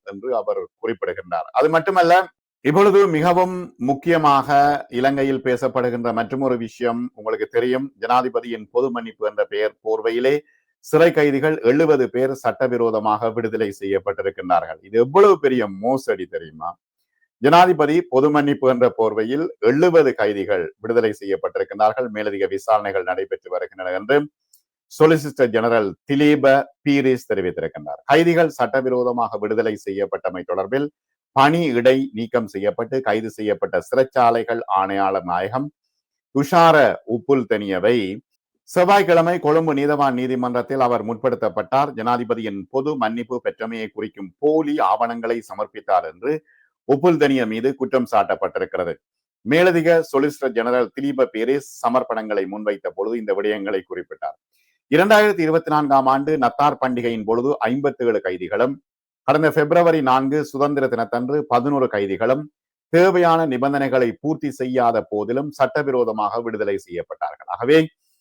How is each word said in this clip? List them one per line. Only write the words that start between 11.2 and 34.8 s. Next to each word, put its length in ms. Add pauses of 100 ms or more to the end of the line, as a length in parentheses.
எழுபது 500
பேர் 220
சட்டவிரோதமாக 1000
விடுதலை 500
செய்யப்பட்டிருக்கின்றார்கள். 1000
இது 180
எவ்வளவு 420
பெரிய 260
மோசடி 600
தெரியுமா? 520 (580)
ஜனாதிபதி 640
பொது 280
மன்னிப்பு 380
என்ற 300
போர்வையில் 480 (120)
எழுபது 560
கைதிகள் 640
விடுதலை 340
செய்யப்பட்டிருக்கின்றார்கள். 960
மேலதிக 380
விசாரணைகள் 560
நடைபெற்று 480
வருகின்றன 420
என்று 380 (600)
சொலிசிட்டர் 600
ஜெனரல் 400 (200)
திலீப 520 (180)
பீரிஸ் 500
தெரிவித்திருக்கின்றார். 720
கைதிகள் 440
சட்டவிரோதமாக 920
விடுதலை 380
செய்யப்பட்டமை 720
தொடர்பில் 420 (480)
பணி 280
இடை 480
நீக்கம் 340
செய்யப்பட்டு 540
கைது 300
செய்யப்பட்ட 500
சிறைச்சாலைகள் 840
ஆணையாளர் 580